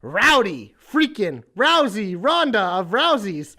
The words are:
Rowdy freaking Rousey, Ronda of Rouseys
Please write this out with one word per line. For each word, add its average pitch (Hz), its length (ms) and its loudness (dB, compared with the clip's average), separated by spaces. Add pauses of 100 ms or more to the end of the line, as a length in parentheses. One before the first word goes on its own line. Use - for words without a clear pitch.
Rowdy 190 720 0 (180)
freaking 202 520 -2 (120)
Rousey, 220 640 2
Ronda 277 420 0
of 185 280 -2
Rouseys 202 720 -2